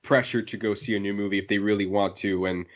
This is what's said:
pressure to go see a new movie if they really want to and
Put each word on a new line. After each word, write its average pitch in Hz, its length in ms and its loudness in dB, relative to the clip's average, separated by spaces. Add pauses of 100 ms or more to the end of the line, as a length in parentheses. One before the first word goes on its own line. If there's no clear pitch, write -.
pressure 127 400 2
to - 160 -6
go 107 160 0
see 107 240 -4
a - 20 0
new 101 140 -2
movie 101 260 0
if 95 80 -4
they 104 100 0
really 101 280 2
want 95 320 0
to 92 300 0
and 90 180 -2 (100)